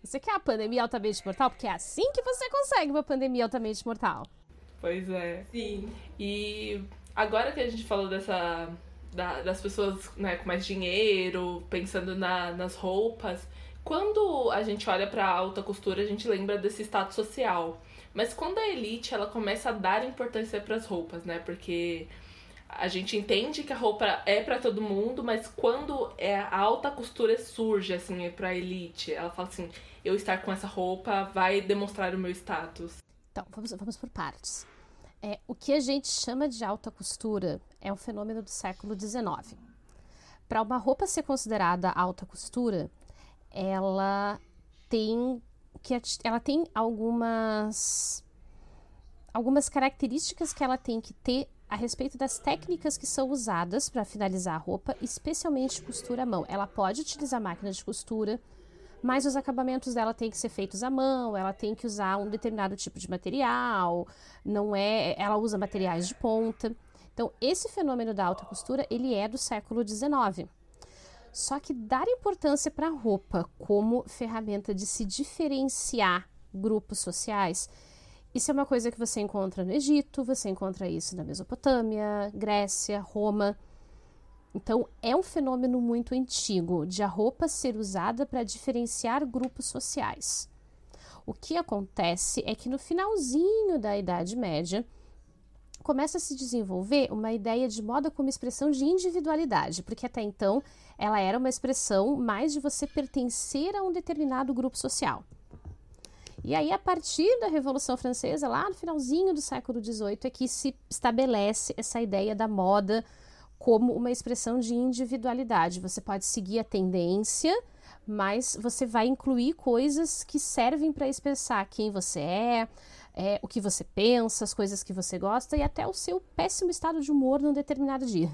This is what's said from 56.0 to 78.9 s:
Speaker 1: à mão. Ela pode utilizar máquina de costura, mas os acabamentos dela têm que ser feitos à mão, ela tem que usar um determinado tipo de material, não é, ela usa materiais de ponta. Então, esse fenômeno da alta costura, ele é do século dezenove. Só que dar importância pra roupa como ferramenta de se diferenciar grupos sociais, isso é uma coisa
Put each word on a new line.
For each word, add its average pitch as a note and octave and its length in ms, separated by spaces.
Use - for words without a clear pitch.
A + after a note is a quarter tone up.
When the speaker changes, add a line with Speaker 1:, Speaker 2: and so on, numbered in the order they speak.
Speaker 1:
à - 20
mão. G3+ 220
Ela G3 180
pode G3+ 360
utilizar C4 400
máquina G3 300
de F#3 120
costura, G#3+ 560
mas B3+ 220
os C4+ 100
acabamentos B3+ 580
dela A3+ 200
têm A3+ 180
que - 60
ser A#3 120
feitos G3 320
à B3 80
mão, C4 460
ela F#3+ 180
tem G#3+ 220
que A#3 100
usar G3+ 320
um G3+ 120
determinado G#3 460
tipo - 240
de F#3 100
material, A3 1000
não G#3 320
é, G3 460
ela G#3 160
usa G#3+ 200
materiais F#3 500
de - 80
ponta. A3+ 600
Então, - 180
esse E4+ 280
fenômeno B3 440
da G3 120
alta F#3 200
costura, B3+ 440
ele B3 240
é G#3 140
do A3 100
século A3 460
dezenove. G#3+ 640
Só - 260
que - 140
dar B3+ 340
importância D#4 640
pra D#4 180
roupa G#3 580
como A3 480
ferramenta G#3+ 640
de F#3+ 140
se - 180
diferenciar B3+ 1200
grupos G#3 480
sociais, F#3 680
isso - 180
é - 20
uma C#4 120
coisa A#3+ 260